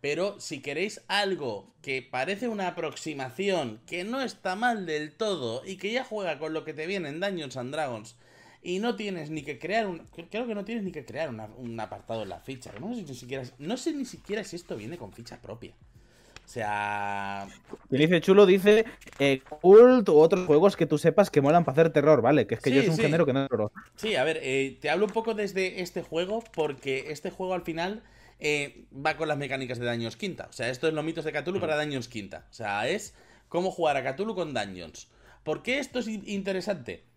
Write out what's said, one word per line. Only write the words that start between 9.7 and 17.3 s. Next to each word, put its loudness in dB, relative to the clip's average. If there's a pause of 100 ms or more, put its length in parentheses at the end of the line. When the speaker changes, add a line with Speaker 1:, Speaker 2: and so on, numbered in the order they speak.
Speaker 1:
un, -10
cre-, -18
creo -6
que -6
no -8
tienes -6
ni -6
que -12
crear -8
una, -10 (100)
un -10
apartado -8
en -10
la -10
ficha, -14
que -16
no -8
sé -10
ni -12
siquiera... -10 (140)
no -6
sé -4
ni -6
siquiera -8
si -12
esto -10
viene -10
con -14
ficha -18
propia. -16 (720)
O -20
sea -4 (440)